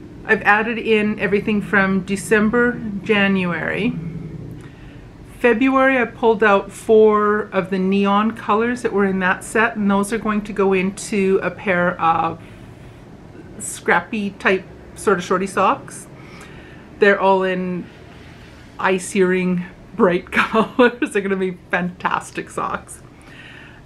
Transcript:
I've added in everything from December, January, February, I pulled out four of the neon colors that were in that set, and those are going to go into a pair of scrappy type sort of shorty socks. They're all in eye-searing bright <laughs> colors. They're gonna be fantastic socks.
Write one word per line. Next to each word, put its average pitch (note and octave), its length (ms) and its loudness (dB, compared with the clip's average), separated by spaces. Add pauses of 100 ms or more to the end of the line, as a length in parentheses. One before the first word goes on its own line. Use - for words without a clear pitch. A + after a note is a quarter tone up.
(260)
I've - 180 0
added G#3+ 340 2
in G#3+ 420 0
everything G#3 420 0
from F#3+ 440 0
December, A3+ 760 0 (220)
January, F#3+ 920 0 (1500)
February, C4 560 4
I A#3 60 2
pulled A3+ 360 2
out G3+ 300 4
four G#3 800 4
of F#3 180 -2
the G3 80 -2
neon G3+ 560 2
colors A#3 480 -2
that - 120 -2
were G3 100 2
in F#3+ 160 0
that F#3 240 0
set, A#3 320 0
and G3+ 160 0
those G3+ 220 0
are A3+ 40 -2
going G#3 260 -2
to G#3 100 -10
go G3 180 2
into F#3+ 720 0
a F3+ 80 -2
pair F3 480 0
of E3 420 0 (1160)
scrappy G3+ 680 -2
type F#3+ 340 -2 (320)
sort G3 220 0
of F3 80 -8
shorty F#3 200 -2
socks. G#3 640 -4 (920)
They're G3+ 200 4
all F#3+ 240 4
in F#3 420 -4 (920)
eye-searing F#3 840 0 (320)
bright F3+ 340 2
<laughs> - 0 -
colors. A#3+ 800 2
They're G3+ 100 0
gonna G3 140 -2
be F#3 220 -4 (120)
fantastic F3 800 -4
socks. - 520 -8 (840)